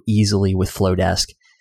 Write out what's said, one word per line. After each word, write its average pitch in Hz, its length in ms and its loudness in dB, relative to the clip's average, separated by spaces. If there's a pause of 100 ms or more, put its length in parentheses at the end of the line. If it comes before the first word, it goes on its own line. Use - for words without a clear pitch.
easily 101 480 2
with 92 140 0
Flowdesk. 92 560 -2 (360)